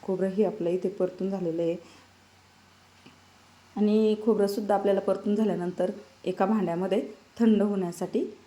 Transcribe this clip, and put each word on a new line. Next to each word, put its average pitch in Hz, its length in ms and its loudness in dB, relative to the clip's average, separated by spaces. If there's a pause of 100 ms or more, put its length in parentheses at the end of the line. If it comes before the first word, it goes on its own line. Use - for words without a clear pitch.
खोबरंही 190 400 0
आपलं 175 260 -2
इथे 185 200 -2
परतून 185 400 -4
झालेलं 175 320 -4
आहे 170 140 0 (2000)
आणि 214 400 4 (100)
खोबरंसुद्धा 202 500 2
आपल्याला 196 240 2
परतून 202 360 -2
झाल्यानंतर 180 560 -2 (340)
एका 185 200 0
भांड्यामध्ये 190 640 0 (300)
थंड 220 220 6
होण्यासाठी 196 840 -2